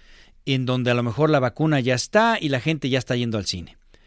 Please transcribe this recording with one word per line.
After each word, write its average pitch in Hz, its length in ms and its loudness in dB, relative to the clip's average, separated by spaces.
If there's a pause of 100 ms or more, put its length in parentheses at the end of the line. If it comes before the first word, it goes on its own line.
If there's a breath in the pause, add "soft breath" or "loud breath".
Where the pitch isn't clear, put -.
(460 soft breath)
en 131 180 0
donde 123 260 0
a 120 40 4
lo 120 80 2
mejor 123 260 0
la 151 120 4
vacuna 147 380 0
ya 127 160 2
está 220 460 2
y 156 80 -4
la 135 120 0
gente 151 280 -2
ya 131 100 0
está 123 180 -2
yendo 117 200 -2
al 101 80 -4
cine. 87 320 -8 (300 soft breath)